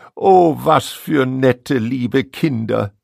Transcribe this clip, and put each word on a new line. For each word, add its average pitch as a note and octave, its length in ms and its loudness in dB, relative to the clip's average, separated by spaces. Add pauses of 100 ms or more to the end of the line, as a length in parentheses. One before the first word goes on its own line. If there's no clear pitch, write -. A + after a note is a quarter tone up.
(160)
"Oh, F3+ 440 4
was C#3 300 0
für D3 360 -2
nette, C3 520 0
liebe B2 460 -2
Kinder" A2+ 720 -4 (100)